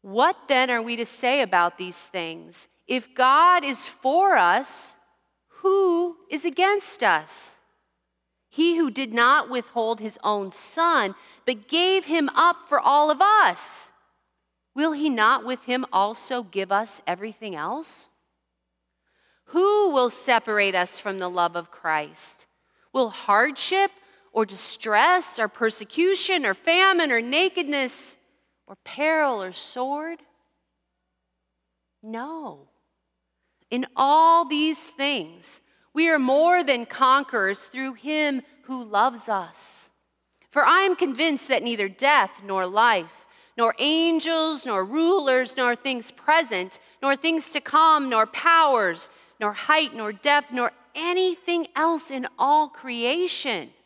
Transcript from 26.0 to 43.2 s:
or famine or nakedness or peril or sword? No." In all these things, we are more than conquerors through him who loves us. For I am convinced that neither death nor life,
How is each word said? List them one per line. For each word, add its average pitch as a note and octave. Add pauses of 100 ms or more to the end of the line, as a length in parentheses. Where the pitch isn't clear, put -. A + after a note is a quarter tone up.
or -
famine F4
or A#3
nakedness C#4+ (500)
or G3
peril D4
or F#3
sword? C#4+ (1800)
No." A3+ (1040)
In B3 (100)
all D#4+
these D4+
things, G#3 (320)
we E4
are D#4+
more D4+
than B3
conquerors B3+
through C4
him D4 (200)
who B3+
loves A3
us. - (600)
For C#4+
I F4
am F#4+
convinced C#4
that C4
neither G#3+
death A3+
nor F#3+
life, G3+ (300)